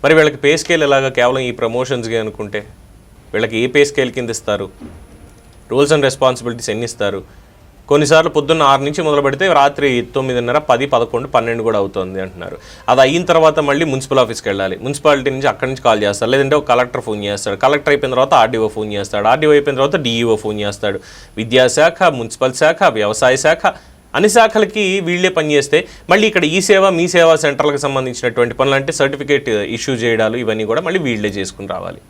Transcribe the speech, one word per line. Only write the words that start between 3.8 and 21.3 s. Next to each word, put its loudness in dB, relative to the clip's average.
స్కేల్ -2
కింద -6
ఇస్తారు? -6
rules 2
and 2
responsibilities -2
ఎన్ని -4
ఇస్తారు? -6
కొన్నిసార్లు 4
పొద్దున్న 0
ఆరు 4
నుంచి -4
మొదలు 2
పెడితే 0
రాత్రి 2
తొమ్మిదిన్నర, -2
పది, 0
పదకొండు, -2
పన్నెండు -2
కూడా 0
అవుతుంది -4
అంటున్నారు. -12
అది 2
అయిన 2
తర్వాత 4
మళ్ళీ 0
మున్సిపల్ -2
ఆఫీస్కి 0
వెళ్ళాలి, -4
మున్సిపాలిటీ 0
నుంచి -4
అక్కడి -2
నుంచి -10
కాల్ 2
చేస్తారు, -2
లేదంటే 2
ఒక -2
కలెక్టర్ 0
ఫోన్ -8
చేస్తాడు, -4
కలెక్టర్ 0
అయిపోయిన 0
తర్వాత 2
ఆర్డీఓ 2
ఫోన్ -6
చేస్తాడు, -2
ఆర్డీఓ 2
అయిపోయిన 2
తర్వాత 0
డీఈఓ 0
ఫోన్ -6
చేస్తాడు, -4